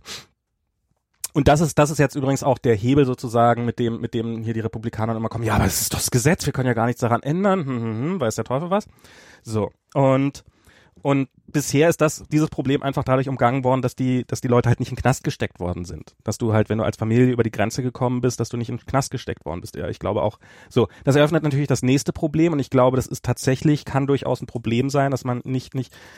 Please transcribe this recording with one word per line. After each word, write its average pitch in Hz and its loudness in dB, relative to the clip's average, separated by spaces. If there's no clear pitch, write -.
und 143 4
das 147 6
ist, 160 0
das 147 4
ist 139 -4
jetzt 139 2
übrigens 135 -2
auch 131 2
der 117 2
Hebel 131 2
sozusagen, 120 2
mit 117 -4
dem, 117 -2
mit 117 -8
dem 113 -4
hier 113 -4
die 110 -4
Republikaner 110 -4
immer 113 -2
kommen, 113 -6
"Ja, 110 0
aber 107 4
es - 0
ist - -4
doch - -2
das - -4
Gesetz, 131 2
wir 143 -2
können 127 -2
ja 123 2
gar 110 0
nichts 123 -2
daran 120 0
ändern, 185 0
hm, 127 -4
hm, 113 -4
hm, 180 -2
weiß 113 0
der 113 -6
Teufel 147 -4
was." 202 -2
So, 110 -4
und, 135 2
und 139 0
bisher 151 2
ist 165 0
das, 151 0
dieses 151 2
Problem 139 -2
einfach 139 -2
dadurch 131 0
umgangen 131 0
worden, 127 2
dass 123 -2
die, 127 0
dass - -6
die - -6
Leute 120 4
halt 120 4
nicht 127 -4
in 127 -10
den - -8
Knast 127 0
gesteckt - -6
worden 87 -4
sind. - -14
Dass 110 -4
du 113 0
halt, 110 2
wenn 107 0
du 110 0
als - -2
Familie 120 4
über 117 0
die 110 -2
Grenze 110 -2
gekommen 123 -2
bist, 123 -2
dass 120 -4
du - -10
nicht 117 -6
in 120 -6
den - -14
Knast 135 -2
gesteckt - -8
worden 85 -8
bist. - -16
Ja, - -8
ich - -8
glaube 95 -2
auch, 101 -2
so, 117 2
das 135 4
eröffnet 151 4
natürlich 143 0
das 127 0
nächste 131 2
Problem 160 0
und 143 -2
ich 131 -4
glaube, 127 4
das 123 -2
ist - -10
tatsächlich, 135 0
kann 139 -2
durchaus 135 0
ein 123 -12
Problem 120 -2
sein, 139 0
dass 131 -4
man 123 -4
nicht, 131 -6
nicht, 131 -6